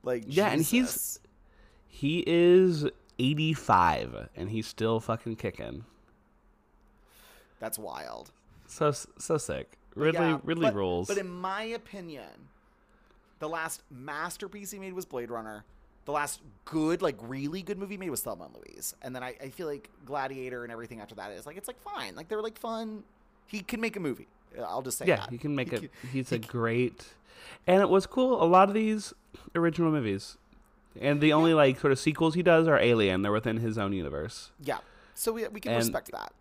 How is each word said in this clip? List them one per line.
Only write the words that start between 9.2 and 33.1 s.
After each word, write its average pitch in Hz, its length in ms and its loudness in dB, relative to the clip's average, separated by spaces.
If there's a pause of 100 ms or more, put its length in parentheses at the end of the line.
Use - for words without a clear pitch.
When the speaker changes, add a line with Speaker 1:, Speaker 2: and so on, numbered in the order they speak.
Speaker 2:
sick. - 400 -8 (180)
Speaker 1:
But 101 60 -4
Speaker 2:
Ridley, 160 260 2
Speaker 1:
yeah, 156 160 0
Speaker 2:
Ridley 165 240 -2
Speaker 1:
but, - 80 0
Speaker 2:
rules. 90 320 0
Speaker 1:
but 196 100 -2
in 185 120 -6
my 185 340 -8
opinion, 170 840 -14 (920)
the 156 100 -6
last 160 400 -6
masterpiece 165 840 -10
he 208 80 -14
made 190 140 -10
was 180 120 -8
Blade 120 260 -8
Runner. 110 320 -10 (420)
The 143 60 -8
last 147 300 -4 (240)
good, 160 360 0
like, 151 200 0
really 139 420 -6
good 190 160 -6
movie 202 180 -8
made 185 140 -6
was 120 100 -4
Thelma 87 240 -10
and 62 100 -20
Louise. - 460 -14
And 127 140 -12
then 127 80 -10
I, 127 180 -12
I 135 80 -12
feel 170 160 -10
like 147 240 -10 (160)
Gladiator 131 580 -6
and 117 80 -12
everything 117 300 -14
after 104 140 -18
that 104 160 -10
is, 92 160 -14
like, 156 100 -14
it's, 202 100 -14
like, 254 140 -14
fine. 123 340 -12
Like, 165 120 -16
they're, 214 160 -6
like, 220 160 -10
fun. 226 440 -8 (440)
He 202 140 -10
can 214 200 -6
make 220 140 -4
a 202 40 -6
movie. 143 280 -6 (280)
Uh, 120 80 -10
I'll 104 200 -6
just 127 160 -6
say 135 80 -4
Speaker 2:
Yeah, 165 80 4
Speaker 1:
that. - 160 -6
Speaker 2:
he 120 80 -10
can 147 160 -4
make 127 160 -4
Speaker 1:
He 123 60 -4
Speaker 2:
it. - 20 -2
Speaker 1:
can, - 320 -14
Speaker 2:
He's 131 180 -4
Speaker 1:
he 127 60 0
Speaker 2:
a 113 40 -2
Speaker 1:
can 110 120 -10
Speaker 2:
great, 117 640 -2 (520)
and 185 160 6
it 202 80 4
was 190 160 6
cool. 254 360 2
A 165 40 6
lot 185 240 10
of 202 60 -2
these 214 380 0 (420)
original 165 360 2
movies, 110 460 -2 (640)
and 147 200 2
the 151 120 6
only, 160 180 6
Speaker 1:
Yeah. 160 60 6
Speaker 2:
like, 135 220 6
sort 143 120 4
of 131 80 2
sequels 160 360 2
he 180 80 0
does 165 240 6
are 151 120 6
Alien. 104 440 4